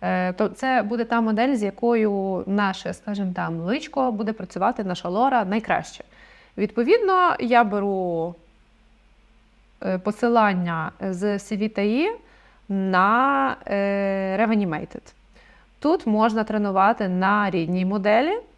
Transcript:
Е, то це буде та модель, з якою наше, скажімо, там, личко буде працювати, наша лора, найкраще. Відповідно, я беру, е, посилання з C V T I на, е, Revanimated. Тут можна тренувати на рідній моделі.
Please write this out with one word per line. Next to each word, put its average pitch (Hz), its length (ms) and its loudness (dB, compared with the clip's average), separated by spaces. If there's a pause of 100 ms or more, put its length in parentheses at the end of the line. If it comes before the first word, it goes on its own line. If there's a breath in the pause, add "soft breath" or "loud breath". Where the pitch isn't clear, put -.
Е, 185 320 -2
то 208 160 -2
це 254 320 0
буде 220 240 -4
та 233 160 0
модель, 226 340 2
з 208 80 -2
якою 202 840 0
наше, 190 460 -2
скажімо, 202 420 -6
там, 165 240 -4
личко 254 520 -2
буде 214 220 -4
працювати, 202 500 -4
наша 180 260 -6
лора, 233 360 2
найкраще. 196 580 -2 (540 loud breath)
Відповідно, 359 840 2
я 240 240 4
беру, 185 720 -2 (1500)
е, 190 140 -2
посилання 185 1000 0
з 190 240 -4
C 202 340 -2
V 214 200 -2
T - 20 -2
I 226 280 2 (640 soft breath)
на, 208 840 2 (120)
е, 196 720 -2
Revanimated. 208 760 -2 (640 soft breath)
Тут 339 280 0
можна 214 360 2
тренувати 208 640 0
на 190 420 2
рідній 180 360 0
моделі. 214 540 2 (180)